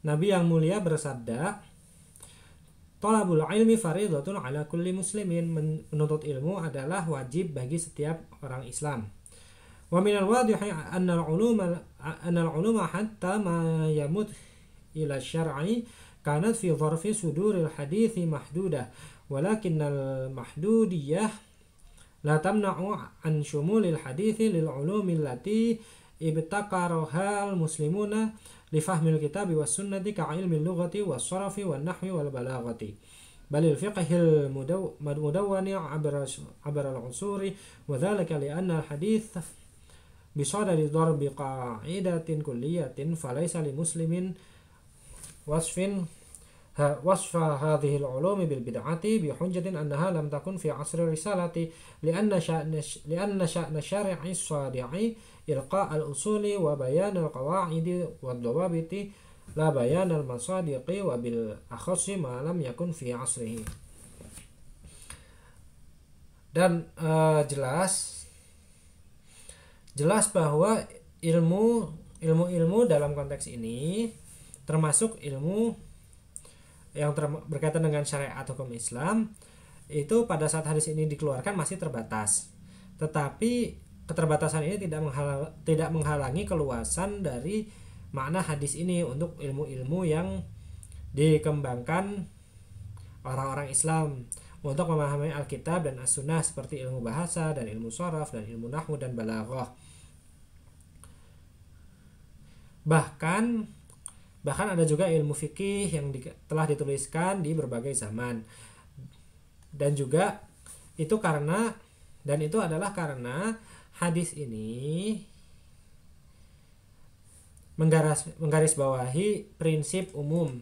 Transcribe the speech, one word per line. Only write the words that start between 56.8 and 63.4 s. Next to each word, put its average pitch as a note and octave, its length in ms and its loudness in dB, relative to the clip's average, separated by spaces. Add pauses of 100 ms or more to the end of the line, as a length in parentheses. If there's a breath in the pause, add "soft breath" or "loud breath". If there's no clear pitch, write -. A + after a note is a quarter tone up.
al-qawa'idi E3 1080 -2
wa B2+ 80 -4
dawabiti E3 800 -2 (420 loud breath)
la D#3 140 4
bayan D3 400 4
al-masadiqi D#3+ 960 -2
wa B2 160 0
bil A#2 320 -2 (160)
akhassi F3+ 480 -2
ma B2+ 240 -4
lam E3+ 180 -2
yakun D#3+ 380 -4
fi B2 160 -6
asrihi. A#2+ 480 -4 (3000 loud breath)